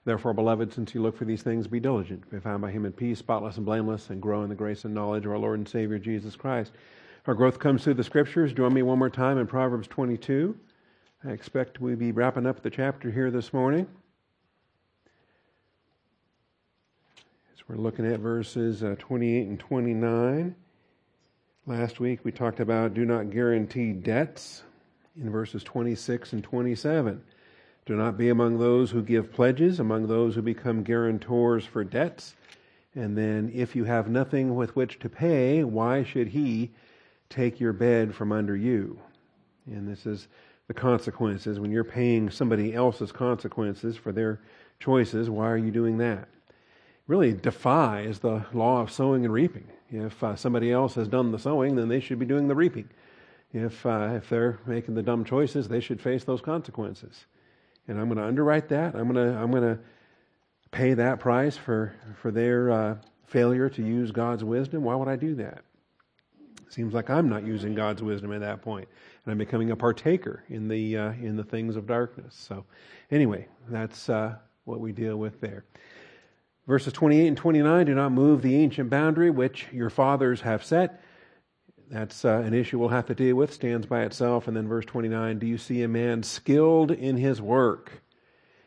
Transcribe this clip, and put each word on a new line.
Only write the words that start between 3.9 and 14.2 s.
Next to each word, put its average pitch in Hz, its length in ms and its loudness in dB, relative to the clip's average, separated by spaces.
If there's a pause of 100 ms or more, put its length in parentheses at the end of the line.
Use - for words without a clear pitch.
and 95 120 -8
grow 104 220 -2
in 101 40 -6
the 104 60 -6
grace 104 300 -6
and 107 100 -6
knowledge 104 320 -4
of 104 60 -4
our 107 60 -2
Lord 110 200 -2
and 104 100 -8
Savior, 107 300 -4
Jesus 107 380 -6
Christ. 123 340 -4 (560)
Our 127 80 2
growth 127 240 4
comes 139 240 2
through 143 120 2
the 131 100 0
Scriptures. 147 480 2
Join 127 200 4
me 131 100 4
one 127 180 2
more 127 100 2
time 131 280 2
in 117 100 0
Proverbs 127 400 -2
twenty-two. 139 680 -2 (680)
I 135 60 -8
expect 127 500 -6
we'll 123 160 -2
be 117 160 -2
wrapping 123 340 0
up 131 160 -2
the 110 80 -4
chapter 135 400 -4
here 127 220 -2
this 120 200 -4
morning. 139 360 0 (3750)